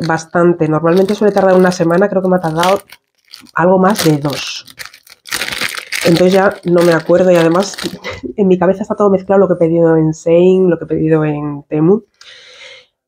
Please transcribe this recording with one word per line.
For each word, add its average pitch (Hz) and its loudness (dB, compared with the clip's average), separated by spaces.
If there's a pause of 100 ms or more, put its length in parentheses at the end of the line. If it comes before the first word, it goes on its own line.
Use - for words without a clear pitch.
bastante. 170 0
Normalmente 170 0
suele 208 0
tardar 190 2
una 185 4
semana, 180 0
creo 190 -2
que 185 -4
me 180 2
ha 180 -2
tardado 175 -2 (720)
algo 180 2
más 185 0
de 156 2
dos. - -8 (1400)
Entonces 180 2
ya 190 2 (120)
no 175 2
me 170 4
acuerdo 175 2
y 175 4
además 165 0 (280)
<laughs> - -12
en 196 0
mi 185 2
cabeza 185 0
está 214 -6
todo 208 2
mezclado, 196 0
lo 190 2
que 180 -2
he 170 0
pedido 165 2
en 160 2
Shein, 180 2
lo 170 0
que 160 -12
he - -18
pedido 156 0
en 147 -6
Temu. 165 0 (1040)